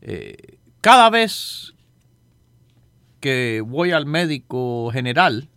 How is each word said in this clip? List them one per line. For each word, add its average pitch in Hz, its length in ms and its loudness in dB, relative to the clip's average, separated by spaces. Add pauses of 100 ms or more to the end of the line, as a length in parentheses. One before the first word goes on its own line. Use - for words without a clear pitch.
Eh, - 580 -14 (220)
cada 233 280 8
vez - 640 -4 (1500)
que 123 460 -4
voy 165 280 -2
al 151 120 0
médico 127 840 -4
general 127 640 -2